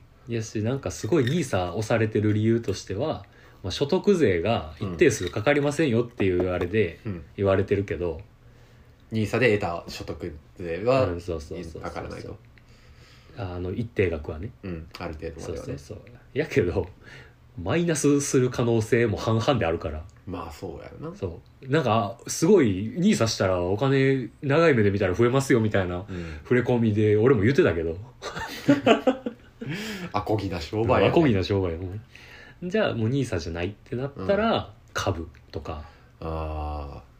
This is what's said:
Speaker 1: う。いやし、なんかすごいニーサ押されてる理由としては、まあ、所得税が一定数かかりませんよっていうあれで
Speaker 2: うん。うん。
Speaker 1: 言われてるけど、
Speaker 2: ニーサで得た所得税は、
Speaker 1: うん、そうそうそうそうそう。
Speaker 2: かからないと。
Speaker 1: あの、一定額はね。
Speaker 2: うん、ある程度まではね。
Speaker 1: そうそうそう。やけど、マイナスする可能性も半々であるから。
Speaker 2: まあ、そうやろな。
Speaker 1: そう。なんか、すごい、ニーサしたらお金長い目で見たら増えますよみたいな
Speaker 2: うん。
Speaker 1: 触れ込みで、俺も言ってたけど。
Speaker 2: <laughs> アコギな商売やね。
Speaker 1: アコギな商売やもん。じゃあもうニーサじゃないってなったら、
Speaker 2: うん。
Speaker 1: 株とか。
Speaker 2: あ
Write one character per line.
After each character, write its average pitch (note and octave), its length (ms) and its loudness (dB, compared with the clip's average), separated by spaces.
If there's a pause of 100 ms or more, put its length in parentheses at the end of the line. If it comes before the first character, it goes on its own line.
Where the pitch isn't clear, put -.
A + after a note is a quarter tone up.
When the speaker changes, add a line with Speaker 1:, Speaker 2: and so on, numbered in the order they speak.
(280)
Speaker 1:
う。 A#2+ 40 -6
い - 20 -2
や A2+ 80 -2
し、 A2 200 -6
な A#2 120 0
ん C3+ 60 -6
か - 100 -6
す - 180 -8
ご D#3+ 120 4
い B2 40 2
ニ C#3+ 160 0
ー - 20 0
サ F2+ 320 -2
押 A2 80 -2
さ A#2 160 0
れ A2 80 2
て G#2+ 140 0
る G#2 140 2
理 G#2+ 100 2
由 A2+ 160 4
と G#2+ 120 -4
し - 120 -8
て - 100 -8
は、 A#2 320 -4 (380)
ま - 40 -6
あ、 - 40 -4
所 - 140 -2
得 F#3+ 280 4
税 G#2 260 4
が F2+ 380 -2
一 F#2 180 -6
定 C#3+ 140 4
数 F2+ 200 -2
か G#2+ 120 -6
か C#3+ 100 2
り C#3+ 80 2
ま C#3+ 120 0
せ D#3+ 120 0
ん D3 40 2
よ A#2 160 2
っ - 40 -10
て - 160 -2
い F#2+ 140 4
う F2+ 120 0
あ F2+ 80 -2
れ F2+ 80 -2
で F2+ 380 0
Speaker 2:
う - 40 -8
ん。 G#2 40 -6
う - 40 -8
ん。 D#2+ 80 -14 (120)
Speaker 1:
言 G2+ 100 0
わ F#2+ 100 6
れ G2 80 2
て G2 100 0
る G2+ 100 2
け E2+ 120 -4
ど、 D#2+ 240 -6 (920)
Speaker 2:
ニ A2 140 -2
ー - 20 0
サ A2+ 140 -2
で A2 180 6
得 E2+ 280 -4
た - 40 -14
所 - 140 -12
得 E2+ 320 -10 (200)
税 F2 280 -8
は、 B2+ 220 4
Speaker 1:
う F2 100 -4
ん、 E2+ 40 -10
そ E2+ 160 -6
う D#2 40 -10
そ - 160 -12
う - 20 -10
そ - 20 -10
う F2 40 -12
そ D#2+ 60 -12
う - 20 -14
そ - 80 -14
う。 - 20 -12
Speaker 2:
か F2 80 -8
か E2 120 -10
ら D#2+ 60 -10
な E2 100 -12
い - 40 -12
と。 - 160 -14 (1000)
Speaker 1:
あ F2+ 220 -8
の、 F2+ 120 -4
一 G#2+ 120 -4
定 F#2+ 260 0
額 D#2+ 220 -6
は D#2 60 -10
ね。 F2+ 120 -10 (140)
Speaker 2:
う G2 40 -10
ん、 D#2+ 180 -10 (120)
あ F2+ 80 -8
る D#2+ 80 -8
程 D#2+ 160 -10
度 D#2 100 -14
ま F2+ 60 -12
で F2+ 60 -6
は - 0 -
ね。 F#2+ 60 -8
Speaker 1:
そ - 40 -10
う - 40 -16
そ B2+ 60 -8
う C#3 60 -10
そ - 160 -16
う。 F#2+ 40 -14 (360)
や B2+ 120 -2
け - 160 2
ど、 E2 260 0 (760)
マ G2 140 -2
イ E3+ 100 2
ナ E3 80 2
ス C#3+ 260 4
す C#3+ 180 0
る B2 120 4
可 B2 140 -2
能 A#2 180 4
性 A#2 240 4
も G#2 100 0
半 A2 220 0
々 C3+ 220 2
で E2 60 0
あ E2 40 2
る E2 80 0
か D#2+ 120 -6
ら。 D2+ 120 -8 (240)
Speaker 2:
ま F2 220 -8
あ、 D#2+ 40 -14
そ - 280 -12
う - 20 -16
や - 80 -18 (100)
ろ D3+ 100 -10
な。 F#3+ 60 -16
Speaker 1:
そ F2+ 240 -8 (220)
う。 C3 80 -12
な D3+ 100 2
ん D#3 40 0
か、 G#2+ 420 0
す - 200 0
ご F#3+ 160 8
い、 G#2 340 0
ニ F#3 160 4
ー - 20 4
サ A2+ 140 2
し - 100 -4
た G#2 80 2
ら F#2 160 2
お F2+ 140 0
金 C3+ 520 2 (140)
長 D#3+ 260 4
い D3 60 6
目 A2+ 80 4
で G2+ 80 4
見 G2 80 0
た G2 80 4
ら F2+ 80 0
増 A#2 120 6
え - 20 4
ま C3 120 4
す C3+ 120 2
よ A#2 80 6
み A2 100 2
た G2+ 120 2
い F2+ 60 -2
な F2+ 100 -4
Speaker 2:
う - 20 -6
ん。 E2+ 420 -10
Speaker 1:
触 - 120 0
れ B2 80 4
込 A#2+ 180 2
み A2 140 4
で、 G#2+ 220 6
俺 A#2+ 200 6
も G2 60 2
言 A2+ 100 4
っ - 20 -2
て F3+ 80 6
た G#2+ 120 4
け E2 100 -2
ど。 E2 120 -4 (1040)
Speaker 2:
<laughs> G#3+ 1120 -6
ア G#2 100 -2
コ G#2+ 140 0
ギ G#2 120 -4
な F2+ 120 -6
商 G#2+ 240 -4
売 A#2 180 2
や - 40 6
ね。 - 0 -
Speaker 1:
ア - 60 4
コ E3 120 6
ギ C3+ 80 4
な F#2+ 120 2
商 G2 180 2
売 F2 100 -2
や E2 60 -8
も F#2 80 -8
ん。 G2 140 -10 (680)
じ F#3+ 100 -2
ゃ E3+ 120 2
あ G2+ 40 -4
も A2 120 0
う - 20 0
ニ C3+ 160 0
ー - 0 -
サ F#2+ 140 -4
じ E2 120 -6
ゃ - 20 -6
な E2+ 100 -4
い F2+ 60 -2
っ - 40 -6
て - 220 -12
な C3 140 -4
っ - 40 -14 (140)
た G3 100 2
ら、 G#3+ 200 2
Speaker 2:
う - 20 -2
ん。 G2+ 60 -4 (280)
Speaker 1:
株 E2 360 -4 (240)
と - 80 -10
か。 D2+ 240 -10 (360)
Speaker 2:
あ D2+ 800 -8 (180)